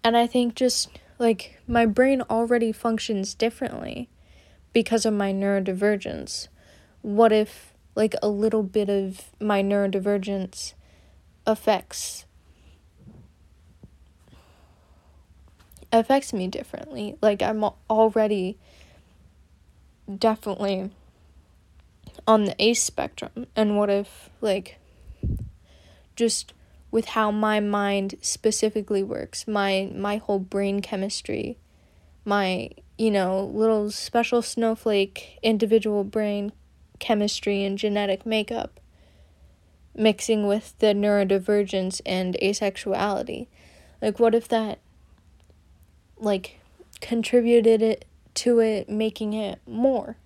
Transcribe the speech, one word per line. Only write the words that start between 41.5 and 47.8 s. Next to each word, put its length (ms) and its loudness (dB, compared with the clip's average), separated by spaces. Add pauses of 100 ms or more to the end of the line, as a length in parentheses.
and 360 -2
asexuality. 1040 -4 (540)
Like, 180 -2
what 160 4
if 140 0
that, 300 -2 (1400)
like, 400 -4 (420)
contributed 840 4